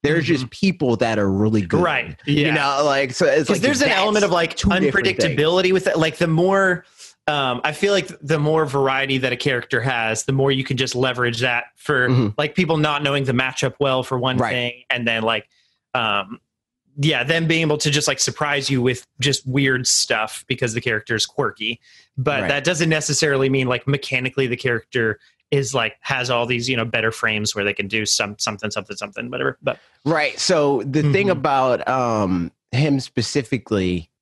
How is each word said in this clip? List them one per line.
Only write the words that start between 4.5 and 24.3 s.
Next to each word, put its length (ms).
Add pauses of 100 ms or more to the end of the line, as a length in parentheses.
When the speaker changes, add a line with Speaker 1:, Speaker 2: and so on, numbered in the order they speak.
Speaker 1:
two 140 (100)
different 280
things. 160
Speaker 2:
unpredictability 480
with 160
it. 100
Like, 200
the 100
more, 560 (440)
um, 360
I 80
feel 220
like 140 (120)
the 200
more 260
variety 540
that 120
a 60
character 420
has, 460
the 80
more 180
you 140
can 100
just 200
leverage 460
that 240 (120)
for, 320
Speaker 1:
Mm-hmm. 280
Speaker 2:
like, 180
people 220
not 260
knowing 220
the 80
matchup 460
well 240
for 140
one 200
Speaker 1:
Right. 140
Speaker 2:
thing, 220 (160)
and 180
then, 140
like, 260 (460)
um, 460 (580)
yeah, 260
them 240
being 140
able 160
to 140
just, 160
like, 120
surprise 520
you 100
with 240 (140)
just 280
weird 400
stuff 600
because 260
the 80
character 340
is 120
quirky. 520 (380)
But 240
Speaker 1:
Right. 80
Speaker 2:
that 140
doesn't 260
necessarily 600
mean, 180
like, 200
mechanically 600